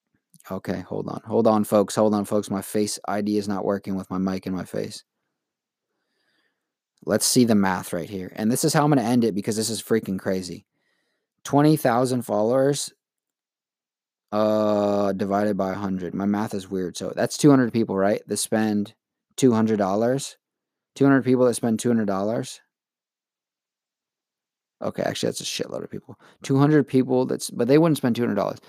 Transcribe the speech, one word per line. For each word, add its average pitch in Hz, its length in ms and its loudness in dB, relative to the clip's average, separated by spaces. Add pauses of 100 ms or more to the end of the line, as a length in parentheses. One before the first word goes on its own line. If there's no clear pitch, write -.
(500)
Okay, 95 300 -8
hold 101 280 -10
on. - 180 -10
Hold 110 200 2
on, 107 200 4
folks. 104 280 2
Hold 107 220 2
on, 101 100 0
folks. 104 240 -2
My 95 140 -6
Face 107 340 -4 (100)
I 104 140 -4
D 104 160 0
is 98 100 -4
not 101 180 -4
working 101 300 -4
with 95 140 -8
my 92 80 -6
mic 95 300 -4
in 92 80 -6
my 85 100 -8
face. - 380 -8 (2000)
Let's 101 200 0
see 127 180 4
the 113 100 4
math 95 380 0
right 85 180 -8
here. 95 280 -10
And 107 120 0
this 131 140 0
is 156 100 2
how 151 120 4
I'm 151 40 2
gonna 139 120 4
end 117 240 2
it 101 100 0
because 104 220 -4
this 110 120 -2
is 104 140 -6
freaking 107 340 -2
crazy. 92 480 -6 (800)
Twenty 151 320 4
thousand 127 460 0
followers, 127 720 0 (1400)
uh, 104 800 2
divided 101 460 0
by 95 140 -2
a 92 40 -6
hundred. 95 380 -6
My 98 120 -4
math 101 280 -2
is 95 160 -8
weird. 92 260 -4
So - 180 -8
that's - 240 -2
two 151 120 6
hundred 131 240 6
people, 107 240 0
right? 101 300 2
That 104 100 -4
spend 107 560 -2 (420)
two 131 160 4
hundred 110 280 2
dollars. 110 580 0 (580)
Two - 80 0
hundred 135 220 4
people 127 200 4
that 120 100 2
spend 113 220 0
two 120 120 -2
hundred 113 180 2
dollars. 107 540 -4 (2250)
Okay, - 220 -6
actually, - 240 -4
that's 117 140 -6
a - 20 -10
shitload - 400 -8
of - 80 -14
people. - 260 -16 (240)
Two 135 160 -2
hundred 143 300 4
people 127 380 0
that's, - 240 -6
but 120 180 -4
they 143 120 6
wouldn't 160 180 4
spend 117 180 0
two 120 60 -2
hundred 110 140 -2
dollars. 98 340 -2